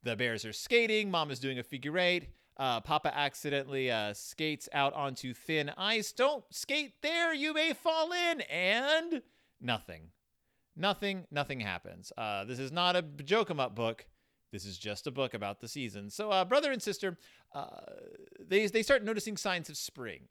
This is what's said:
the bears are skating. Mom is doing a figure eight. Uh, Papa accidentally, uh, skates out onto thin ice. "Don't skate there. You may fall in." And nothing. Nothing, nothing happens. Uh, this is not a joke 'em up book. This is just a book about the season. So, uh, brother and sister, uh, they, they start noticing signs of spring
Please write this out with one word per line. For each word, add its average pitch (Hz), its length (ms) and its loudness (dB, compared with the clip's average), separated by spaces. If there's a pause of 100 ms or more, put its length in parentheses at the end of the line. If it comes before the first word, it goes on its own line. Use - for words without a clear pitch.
the 120 120 -2
bears 113 300 0
are 110 80 -8
skating. 214 580 2
Mom 160 200 0
is 127 100 -6
doing 131 180 -4
a 120 40 -6
figure 143 340 -6
eight. 180 320 2 (280)
Uh, 123 240 0
Papa 147 360 0
accidentally, 139 720 0
uh, 107 240 2
skates - 600 -6
out 143 200 4
onto 135 400 -4
thin 151 460 -2
ice. 208 320 0
"Don't 269 420 2
skate 277 500 -4
there. 330 300 2
You 302 220 0
may 311 180 4
fall 320 400 2
in." 339 300 2
And 269 800 2 (380)
nothing. 92 500 -4 (640)
Nothing, 190 560 -2
nothing 143 300 -2
happens. 90 580 -6
Uh, 104 260 -2
this 120 140 -6
is 131 140 -6
not 180 240 4
a 180 60 4
joke 151 460 2
'em 151 120 -2
up 120 160 0
book. 113 300 -2 (440)
This 98 140 -8
is 98 120 -10
just 101 300 -6
a 143 60 -6
book 131 220 -2
about 104 260 -4
the 117 80 -12
season. 104 420 -8
So, 214 200 -4
uh, 190 140 6
brother 277 280 4
and 240 100 -4
sister, 190 340 -2 (360)
uh, 143 160 -6 (720)
they, 190 260 4
they 220 160 4
start 247 220 6
noticing 214 320 -2
signs 175 320 -2
of 147 80 -10
spring 95 540 -8